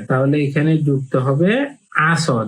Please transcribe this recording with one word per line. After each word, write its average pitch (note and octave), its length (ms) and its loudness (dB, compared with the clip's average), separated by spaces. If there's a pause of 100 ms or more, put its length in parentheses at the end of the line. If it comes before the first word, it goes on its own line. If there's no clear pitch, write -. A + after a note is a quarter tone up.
(120)
তাহলে C3+ 240 2 (100)
এখানে D3 260 0 (160)
যুক্ত C3+ 260 -2 (140)
হবে E3 240 2 (600)
আস, - 140 0 (220)